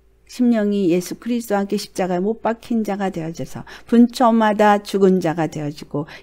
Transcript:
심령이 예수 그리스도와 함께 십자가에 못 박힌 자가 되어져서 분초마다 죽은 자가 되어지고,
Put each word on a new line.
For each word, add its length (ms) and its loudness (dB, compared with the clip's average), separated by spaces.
심령이 680 0
예수 240 -2
그리스도와 460 -4
함께 140 -4
십자가에 440 -4
못 240 -4
박힌 400 -4
자가 260 -4
되어져서 560 -10
분초마다 960 4
죽은 380 2
자가 260 -2
되어지고, 580 -8